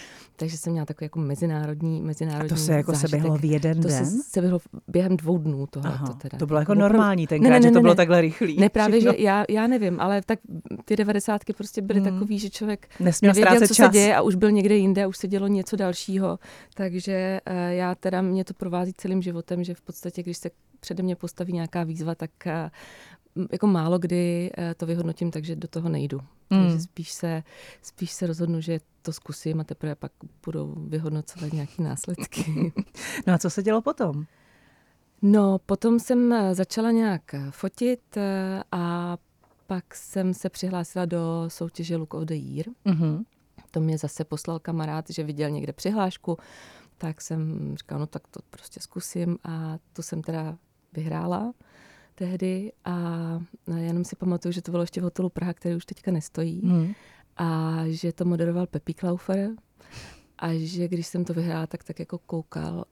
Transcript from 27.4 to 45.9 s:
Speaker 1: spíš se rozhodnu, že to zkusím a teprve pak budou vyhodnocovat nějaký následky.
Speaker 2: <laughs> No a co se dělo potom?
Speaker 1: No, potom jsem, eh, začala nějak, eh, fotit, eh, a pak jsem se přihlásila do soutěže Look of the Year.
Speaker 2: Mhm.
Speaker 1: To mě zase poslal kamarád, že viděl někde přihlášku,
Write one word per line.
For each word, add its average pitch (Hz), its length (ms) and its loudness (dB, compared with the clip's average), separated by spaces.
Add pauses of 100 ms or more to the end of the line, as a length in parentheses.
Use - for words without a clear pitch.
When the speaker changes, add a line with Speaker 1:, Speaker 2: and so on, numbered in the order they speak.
Speaker 1:
spíš - 300 -10
se - 160 -6
rozhodnu, 165 340 -2
že 165 180 -4 (220)
to 160 120 -8
zkusím 156 460 -6
a 156 40 -4
teprve 147 320 -8
pak - 160 -12 (340)
budou 151 320 -8
vyhodnocovat 156 760 -6
nějaký 156 300 -6
následky. 156 920 -4 (240)
Speaker 2:
<laughs> - 300 -10
No 180 60 4
a 170 40 6
co 175 120 -2
se 196 140 -4
dělo 220 180 2
potom? 160 440 -4 (960)
Speaker 1:
No, 202 440 6
potom 233 340 2
jsem, 240 340 2
eh, 196 220 2
začala 220 360 0
nějak, 220 420 0
eh, 139 180 -8
fotit, - 640 -4
eh, 190 540 -4
a 175 460 -4 (500)
pak - 280 -8
jsem 185 380 -2
se 180 160 -6
přihlásila 180 560 -6
do 165 420 -2
soutěže 165 480 -8
Look 160 180 -6
of 160 100 -8
the 160 120 -6
Year. 139 300 -8 (200)
Speaker 2:
Mhm. 165 380 2 (480)
Speaker 1:
To - 80 -4
mě 160 180 0
zase 151 260 -8
poslal 160 360 -8
kamarád, 156 500 -6
že 165 140 -8
viděl 151 260 -4
někde 147 240 -6
přihlášku, 185 640 -4 (600)